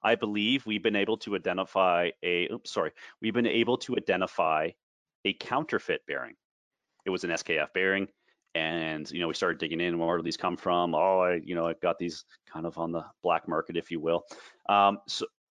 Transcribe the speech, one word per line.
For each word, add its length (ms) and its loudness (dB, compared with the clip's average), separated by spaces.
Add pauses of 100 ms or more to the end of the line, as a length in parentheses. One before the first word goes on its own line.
I 120 4
believe 500 0
we've 180 -2
been 120 2
able 220 2
to 180 -4
identify 760 2 (120)
a, 280 0
oops, 200 -10
sorry, 200 -2 (300)
we've 120 -2
been 120 2
able 340 2
to 160 -6
identify 760 0 (540)
a 80 0
counterfeit 760 -2
bearing. 280 -8 (680)
It 60 -2
was 120 -2
an 80 -2
S 120 -2
K 160 0
F 140 -2
bearing. 340 2 (480)
And, 560 -4
you 80 -6
know, 80 -2
we 80 -4
started 240 0
digging 220 -2
in, 180 0
where 180 0
do 60 -4
these 140 -4
come 200 -2
from? 380 0
Oh, 240 4
I, 160 2
you 180 -6
know, 140 0
I 60 -2
got 260 -2
these 260 -6 (220)
kind 180 -8
of 140 -8
on 120 -4
the 140 -6 (160)
black 260 0
market, 300 -2
if 140 -4
you 80 -4
will. 240 0 (440)
Um, 400 6
so 200 -6 (240)